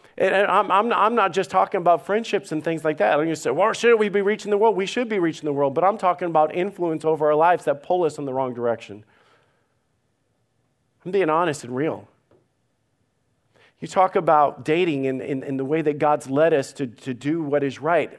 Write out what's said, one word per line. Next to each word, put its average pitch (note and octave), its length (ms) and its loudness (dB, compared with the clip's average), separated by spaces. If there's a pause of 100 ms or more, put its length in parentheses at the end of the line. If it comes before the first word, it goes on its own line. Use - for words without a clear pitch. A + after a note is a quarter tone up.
(180)
And, - 160 2
and G3 120 2
I'm, F#3+ 240 2
I'm, G#3+ 220 2
I'm G3+ 220 2
not G3 180 2
just F#3 180 -2
talking F#3+ 280 0
about E3+ 280 2
friendships G#3 460 -2
and D#3 100 -4
things D#3+ 220 -4
like D#3 140 0
that. G3 200 2
And D#3+ 100 0
you D#3+ 60 -2
say, - 160 -4
"Well, F#3 240 2
shouldn't A#3 240 4
we G#3 100 2
be G3 140 0
reaching G3+ 280 -2
the G3+ 60 2
world?" G#3+ 180 4
We F#3 120 -2
should A#3+ 220 -4
be G#3+ 100 -2
reaching D#3+ 260 -2
the D3 80 -2
world, C#3 220 0
but D#3+ 100 2
I'm G#3+ 140 2
talking F3+ 300 -2
about D#3 260 2
influence F3 500 -4
over D#3 220 0
our D3+ 80 4
lives E3 320 2
that C#3+ 160 -2
pull F3+ 220 0
us D3+ 120 -2
in D3 80 -10
the C3+ 80 -8
wrong B2+ 220 -4
direction. A2+ 500 -6 (2000)
I'm F3+ 80 -8
being F#3 180 2
honest D#3 340 0
and A#2+ 100 -10
real. B2+ 340 -4 (1700)
You D#3+ 80 -12
talk F#3 300 0
about D3+ 480 2
dating D#3 420 0
and, C3 140 -4
and, C3 240 -6
and C3+ 160 -4
the C3+ 40 -4
way D#3 180 -2
that D3 160 0
God's D3 300 0
led D3+ 240 2
us C3+ 220 0
to, C#3 120 -6
to B2 280 -12
do D3 280 -4
what C#3+ 200 0
is C3 180 -4
right. D3+ 380 0